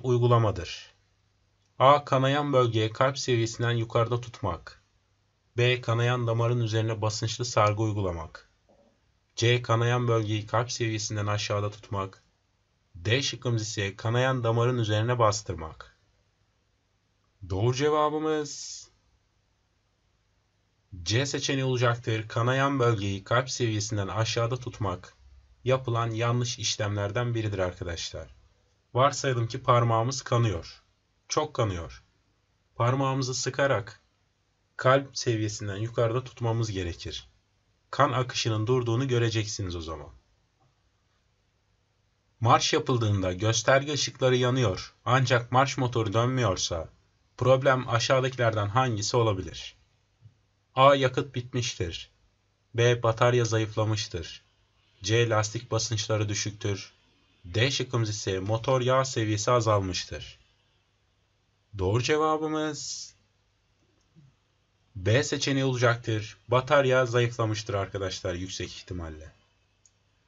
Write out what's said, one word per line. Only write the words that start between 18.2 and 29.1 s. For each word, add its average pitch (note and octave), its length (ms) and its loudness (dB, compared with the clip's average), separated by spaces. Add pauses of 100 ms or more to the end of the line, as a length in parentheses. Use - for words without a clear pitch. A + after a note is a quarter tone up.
C A2 220 0
seçeneği C#3 400 -2
olacaktır. A#2 640 0
Kanayan C3 520 0
bölgeyi G2+ 440 0
kalp C3 260 0
seviyesinden G#2 580 -2
aşağıda A#2 500 -2
tutmak - 580 -6 (480)
yapılan A#2+ 480 0
yanlış A#2+ 480 -2
işlemlerden G#2 760 -2
biridir G#2 240 -2
arkadaşlar. F2 760 -6 (580)
Varsayalım B2+ 540 2